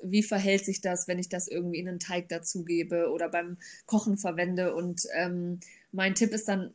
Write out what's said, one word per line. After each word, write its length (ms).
wie 200
verhält 420
sich 160
das, 260
wenn 120
ich 100
das 200
irgendwie 320
in 80
einen 100
Teig 320
dazugebe 800
oder 180
beim 300
Kochen 320
verwende? 580
Und, 280
ähm, 460
mein 200
Tipp 160
ist 160
dann 260